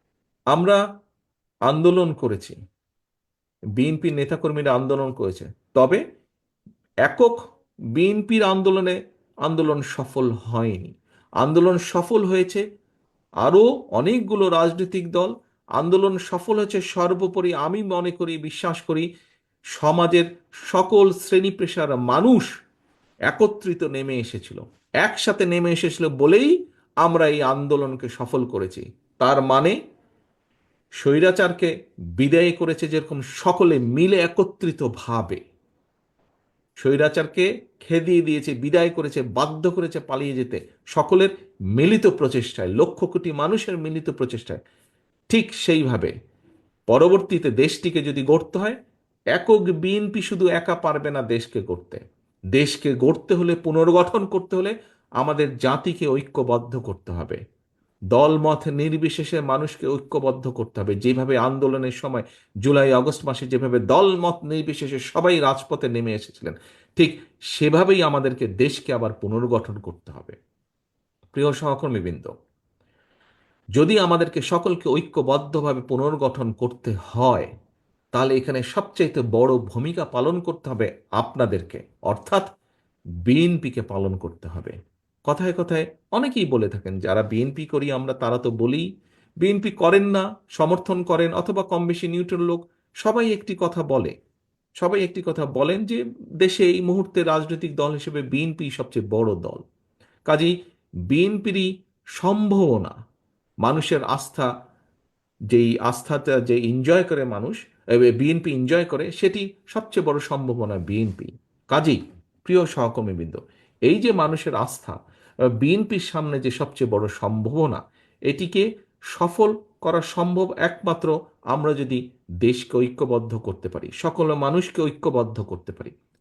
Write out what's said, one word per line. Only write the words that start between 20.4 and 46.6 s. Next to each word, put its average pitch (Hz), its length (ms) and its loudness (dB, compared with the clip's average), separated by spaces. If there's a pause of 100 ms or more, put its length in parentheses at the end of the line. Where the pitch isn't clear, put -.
সকল 190 600 4
শ্রেণী 190 380 0
পেশার 170 460 -2
মানুষ 156 640 4 (580)
একত্রিত 180 680 0
নেমে 135 340 -4
এসেছিল, - 440 -10 (300)
একসাথে 196 540 0
নেমে 175 260 2
এসেছিল 165 360 0
বলেই 190 580 4 (300)
আমরা 165 320 4
এই 147 140 0
আন্দোলনকে 135 640 -2
সফল 123 380 -4
করেছি। 95 460 -8 (260)
তার 135 240 4
মানে 139 380 2 (1120)
স্বৈরাচারকে 175 960 2 (120)
বিদায় 143 540 2
করেছে 160 360 -4
যেরকম 151 320 -4
সকলে 170 580 2
মিলে 147 380 2
একত্রিতভাবে, 156 1300 -2 (1300)
স্বৈরাচারকে 151 880 0 (140)
খেদিয়ে 170 420 2
দিয়েছে, 151 320 -2
বিদায় 160 360 2
করেছে, 147 320 -4
বাধ্য 151 480 -2
করেছে 170 300 -4
পালিয়ে 139 340 -6
যেতে, 127 340 -6 (180)
সকলের 185 420 4 (320)
মিলিত 156 460 4
প্রচেষ্টায়, 123 640 0
লক্ষ 156 360 0
কোটি 175 280 -4
মানুষের 180 460 -2
মিলিত 160 320 -6
প্রচেষ্টায়। 120 480 -6 (720)
ঠিক 220 260 0
সেইভাবে 127 640 0 (640)